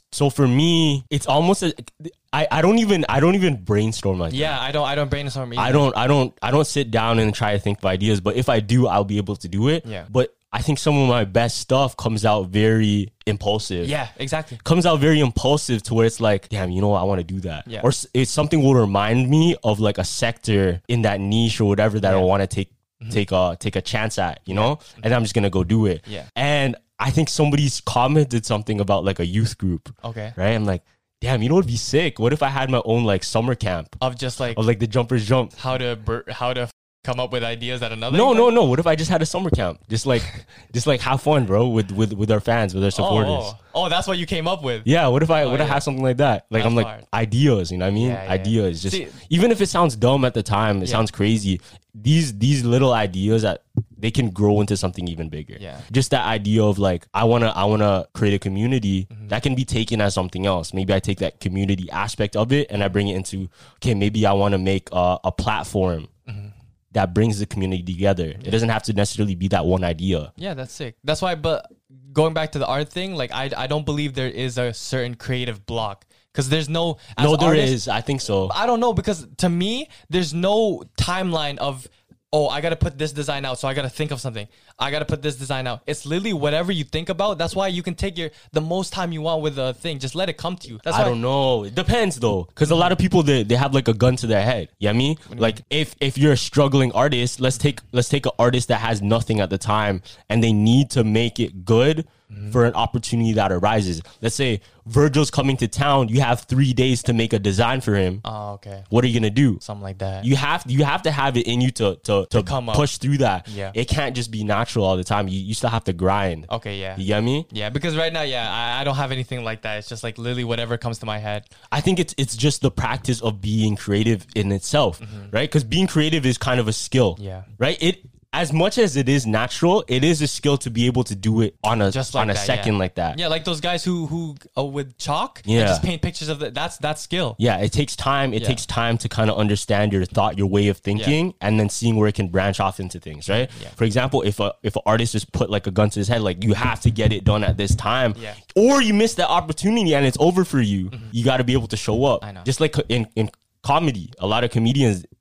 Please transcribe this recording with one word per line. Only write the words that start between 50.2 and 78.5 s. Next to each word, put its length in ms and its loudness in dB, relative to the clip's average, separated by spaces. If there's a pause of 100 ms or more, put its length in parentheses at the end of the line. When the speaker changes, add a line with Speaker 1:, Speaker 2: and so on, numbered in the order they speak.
Speaker 1:
at 80 0
the 100 -2
time, 400 0
it 60 -4
Speaker 2:
Yeah. 80 -6
Speaker 1:
sounds 120 0
crazy. 520 0 (340)
These, 420 0
these 260 2
little 300 4
ideas 480 0
that 220 -2 (340)
they 140 -4
can 180 0
grow 320 2
into 160 0
something 300 -6
even 220 -8
bigger. 300 -14
Speaker 2:
Yeah. 200 -16 (120)
Speaker 1:
Just 200 0
that 140 0
idea 380 2
of, 160 2
like, 340 0
I 100 0
wanna, 320 4
I 100 0
wanna 480 2
create 220 2
a 40 -2
community 640 0
Speaker 2:
Mm-hmm. 240 -16
Speaker 1:
that 120 -2
can 140 0
be 100 0
taken 360 -2
as 120 2
something 320 -4
else. 280 -2
Maybe 200 -2
I 60 2
take 200 -2
that 200 -4
community 520 -2
aspect 440 -4
of 160 0
it 180 2
and 140 -2
I 60 2
bring 180 0
it 80 -4
into, 340 -8 (280)
okay, 160 0
maybe 320 2
I 80 4
wanna 260 2
make 320 -2
a, 320 2
a 80 -2
platform 760 -2 (200)
Speaker 2:
Mm-hmm. 200 -14 (460)
Speaker 1:
that 200 0
brings 260 2
the 60 -4
community 380 -4
together. 420 0
It 180 -10
Speaker 2:
Yeah. 80 -8
Speaker 1:
doesn't 180 2
have 140 -2
to 100 -2
necessarily 420 0
be 140 -2
that 160 0
one 180 2
idea. 520 -2
Speaker 2:
Yeah, 180 -10
that's 200 -14
sick. 300 -12
That's 180 -2
why, 140 -2
but 320 -4 (460)
going 200 2
back 200 -4
to 60 -6
the 80 -2
art 220 -4
thing, 260 -8
like, 180 -6
I, 240 -6
I 100 -6
don't 180 -4
believe 280 -4
there 160 -4
is 280 -6
a 160 -2
certain 420 -6
creative 500 -6
block. 400 -6 (280)
'Cause 140 -4
there's 220 -2
no, 280 -4 (200)
as 80 2
Speaker 1:
No, 100 4
there 140 4
Speaker 2:
artists 260 4
Speaker 1:
is. 140 -6
I 120 0
think 200 -4
so. 320 0